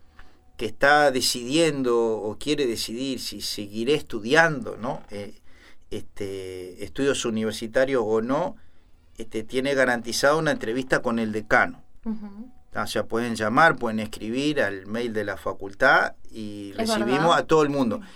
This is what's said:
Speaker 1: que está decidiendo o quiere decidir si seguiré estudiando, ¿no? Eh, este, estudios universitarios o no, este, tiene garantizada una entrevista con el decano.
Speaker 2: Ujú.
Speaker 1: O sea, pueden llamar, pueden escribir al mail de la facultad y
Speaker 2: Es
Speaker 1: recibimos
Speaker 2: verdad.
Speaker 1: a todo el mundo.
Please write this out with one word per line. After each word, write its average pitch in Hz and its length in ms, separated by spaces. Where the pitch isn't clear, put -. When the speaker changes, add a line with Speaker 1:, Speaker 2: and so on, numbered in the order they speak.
Speaker 1:
que 120 80
está 143 460
decidiendo 127 880
o 107 380
quiere 143 300
decidir 117 520
si - 220
seguiré 110 540
estudiando, 123 800
¿no? 131 320
Eh, 101 240
este, 95 920
estudios 131 420
universitarios 113 800
o 110 160
no, 139 340
este, 113 260
tiene 131 300
garantizada 123 600
una 156 160
entrevista 131 500
con 117 180
el 110 120
decano. 107 520
Speaker 2:
Ujú. 214 440
Speaker 1:
O 107 140
sea, 107 180
pueden 117 300
llamar, 131 400
pueden 110 240
escribir 123 640
al 98 260
mail 117 260
de 104 120
la 98 100
facultad 104 800
y 104 400
Speaker 2:
Es - 60
Speaker 1:
recibimos 220 440
Speaker 2:
verdad. 165 180
Speaker 1:
a - 80
todo 156 160
el 143 60
mundo. 127 300